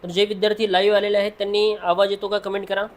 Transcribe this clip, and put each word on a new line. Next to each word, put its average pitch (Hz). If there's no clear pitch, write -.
तर 180
जे 180
विद्यार्थी 214
लाईव्ह 202
आलेले 208
आहेत 202
त्यांनी 208
आवाज 185
येतो 202
का 202
कमेंट 196
करा. 196